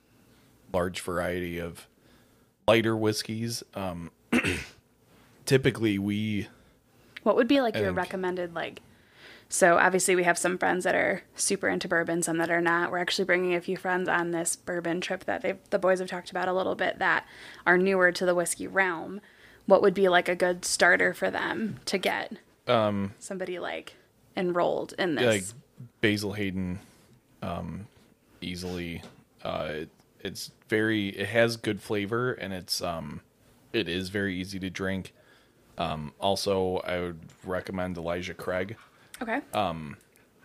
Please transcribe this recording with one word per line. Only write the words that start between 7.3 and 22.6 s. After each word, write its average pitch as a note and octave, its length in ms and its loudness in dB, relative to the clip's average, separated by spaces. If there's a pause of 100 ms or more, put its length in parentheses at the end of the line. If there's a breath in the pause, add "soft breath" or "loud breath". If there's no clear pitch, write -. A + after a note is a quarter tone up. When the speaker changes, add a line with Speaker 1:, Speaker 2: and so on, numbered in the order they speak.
Speaker 2:
would B3 120 4
be, C#4 140 4
like, A3+ 140 -2
Speaker 1:
I A3+ 40 -2
Speaker 2:
your G#3 100 2
Speaker 1:
think F3+ 80 -2
Speaker 2:
recommended, F3+ 580 -4
like, - 260 -8 (720 loud breath)
so F3 260 6
obviously F#3 380 4
we F3+ 100 4
have F3 120 4
some F3+ 220 0
friends F3+ 240 0
that F3+ 120 0
are F3+ 280 0 (120)
super - 340 0
into F#3 180 -2
bourbon, E3+ 340 0
some E3 160 0
that E3+ 140 0
are E3+ 100 2
not. E3+ 300 2
We're F3+ 80 -2
actually F3+ 260 0
bringing F3+ 300 2
a E3+ 60 0
few F#3 160 -4
friends F3+ 300 0
on E3+ 240 0
this E3+ 240 -2
bourbon F3 460 -4
trip F#3+ 240 -6
that - 160 -4
they've, G3 160 -2 (140)
the G3+ 80 0
boys F#3+ 200 4
have F#3 80 -4
talked F3+ 220 -10
about F3+ 180 -2
a F#3 60 0
little F#3 220 0
bit F3+ 240 -2
that F3 260 2 (400 loud breath)
are F3+ 120 6
newer F#3 340 4
to F3+ 160 -2
the F3 80 4
whiskey F3 320 -2
realm. F#3 540 -2 (440 loud breath)
What F#3+ 160 8
would G3 120 6
be, G3 160 4
like, F3 200 6
a F3+ 60 0
good F3+ 300 0
starter F3+ 480 4
for F#3+ 180 -2
them G3 540 -4
to - 120 -2
get G3 360 -2 (340)